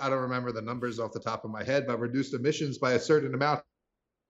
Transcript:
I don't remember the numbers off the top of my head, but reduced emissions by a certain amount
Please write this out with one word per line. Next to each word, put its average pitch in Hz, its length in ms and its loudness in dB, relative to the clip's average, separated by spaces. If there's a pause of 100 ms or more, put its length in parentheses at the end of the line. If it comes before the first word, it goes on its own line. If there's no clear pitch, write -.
I 135 80 0
don't 135 100 2
remember 123 320 -2
the 113 80 -6
numbers 117 380 -4
off 113 140 -4
the 110 80 -6
top 113 260 -4
of 110 40 -8
my 107 140 -6
head, 135 220 2
but 120 120 0
reduced 123 360 -2
emissions 139 420 0
by 127 160 2
a 117 80 4
certain 143 320 4
amount 143 300 2 (680)